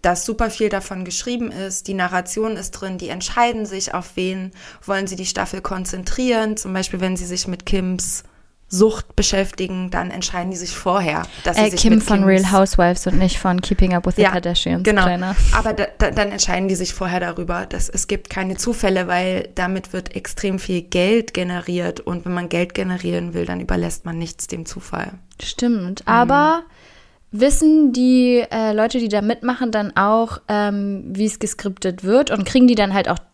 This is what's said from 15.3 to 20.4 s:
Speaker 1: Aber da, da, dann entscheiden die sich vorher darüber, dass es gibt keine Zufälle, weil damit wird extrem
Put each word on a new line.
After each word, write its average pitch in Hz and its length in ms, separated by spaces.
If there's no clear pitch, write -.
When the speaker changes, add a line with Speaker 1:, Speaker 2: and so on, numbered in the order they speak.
Speaker 1:
Aber 220 200
da, 202 140
da, 214 140
dann 208 180
entscheiden 190 380
die 190 80
sich 180 180
vorher 180 240
darüber, 175 480
dass - 220
es - 180
gibt 202 240
keine 190 260
Zufälle, 190 520
weil 185 480
damit 185 360
wird 185 220
extrem 190 460